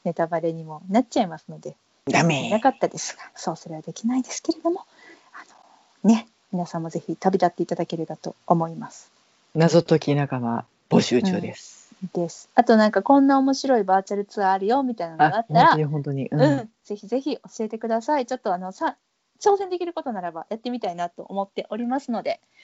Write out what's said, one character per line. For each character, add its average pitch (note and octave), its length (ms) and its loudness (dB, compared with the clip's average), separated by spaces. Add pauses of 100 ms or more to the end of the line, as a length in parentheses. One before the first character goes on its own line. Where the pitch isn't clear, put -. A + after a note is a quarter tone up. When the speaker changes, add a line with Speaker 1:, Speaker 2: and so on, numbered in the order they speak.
Speaker 1:
ネ E3+ 100 -2
タ D#3+ 140 0
バ E3 140 -2
レ E3 100 0
に E3 140 -8
も D#3 240 -16
な A3 120 4
っ - 80 2
ち C#4+ 120 0
ゃ - 20 4
い F#3 40 -4
ま D#3+ 100 -10
す - 100 -20
の D#3+ 120 -14
で、 D3+ 180 -14 (280)
Speaker 2:
ダ - 180 4
メ。 C#3+ 260 0
Speaker 1:
な G#3+ 100 2
か C4 100 4
っ B3+ 80 0
た E3+ 120 0
で - 80 -14
す - 180 -10
が、 - 80 -20 (100)
そ - 200 -6
う、 - 20 -10
そ - 140 -18
れ D#3+ 60 -10
は D#3+ 60 -12
で E3 120 -12
き - 120 -8
な B3 120 0
い C4 40 0
で - 80 -6
す - 140 -12
け - 80 -4
れ - 80 -4
ど E4+ 120 -2
も、 F#4+ 100 -4 (520)
あ - 120 -20 (580)
の、 G#3+ 100 6
ね、 A3 140 -2 (240)
皆 F3 140 -4
さ E3 140 -8
ん E3 40 -8
も E3 60 -8
ぜ E3 100 -6
ひ E3 160 -8
旅 F#3+ 220 2
立 F3+ 80 4
っ E3+ 40 6
て - 140 -4
い - 20 -6
た F3 100 -4
だ E3 100 -2
け - 100 -10
れ D#3+ 100 -6
ば D#3 120 -12
と - 180 -10 (100)
思 E3 220 2
い E3 80 -10
ま D3+ 160 -14
す。 - 180 -20 (460)
Speaker 2:
謎 E3 260 6
解 E3 200 4
き C#3+ 140 0
仲 C#3 260 -2
間 A#2+ 240 -4 (240)
募 - 100 4
集 - 240 2
中 F#3+ 160 2
で - 160 -8
す。 - 380 -20 (100)
Speaker 1:
う F3+ 160 -6
ん。 F3 40 -2
で E3+ 40 -4
す。 - 280 -16
あ A#3+ 100 4
と A#3 100 6
な G#3+ 140 6
ん - 20 -6
か、 G3+ 120 0
「こ C#4 160 6
ん C#4 80 4
な C#4 120 4
面 C4+ 140 2
白 C4+ 240 0
い G#3 60 2
バ F#3+ 160 2
ー G3 40 -4
チ G#3 100 -6
ャ G3+ 40 -4
ル G3+ 80 -4
ツ - 180 -6
ア F#3+ 60 2
ー - 20 4
あ G3 60 2
る G3 100 -2
よ」 C4+ 160 2
み B3 120 -4
た F3 100 -8
い - 20 -8
な E3 60 -12
の D#3+ 40 -18
が D3+ 200 2
あ - 20 -2
っ A#3 80 -2
た D3+ 60 -8
ら、 E3 180 8
Speaker 2:
あ、 E3+ 40 4
本 - 20 0
当 - 0 -
に、 D#3 80 2
本 D3 180 -2
当 D3 80 -6
に。 C#3 160 -4
う - 100 -4
ん。 D3+ 40 4
Speaker 1:
う - 40 6 (180)
ん、 A3 60 -16 (140)
ぜ G#3 140 -10
ひ G3+ 100 -16
ぜ B3 140 -4
ひ C4+ 160 -6
教 - 280 -10
え A3 40 -6
て A3+ 80 -10
く A3+ 100 -8
だ A3+ 140 -2
さ D4 180 0
い。 B3+ 60 -2
ち C4 80 -6
ょ B3+ 40 -6
っ - 40 -8
と G#3 120 -2
あ F3+ 40 -4
の、 F#3 160 -10
さ-、 D4+ 240 -4 (440)
挑 G4+ 160 4
戦 F#4+ 120 -4
で F4+ 100 -4
き F4+ 60 -6
る E4+ 80 -6
こ D#4+ 100 -6
と C4 80 -6
な G#3 80 -6
ら F3 120 -6
ば D#3+ 180 -10
や - 80 -6
っ - 20 -8
て B3 100 -8
み B3 120 -6
た F#3+ 100 -4
い F3 40 -8
な F3 140 -4
と - 140 -16
思 G3 200 -4
っ G3 60 -12
て - 200 -8
お G#3+ 80 -8
り A#3+ 80 -6
ま B3 160 -2
す B3+ 100 -8
の G#3 100 -4
で。 - 200 -6 (220)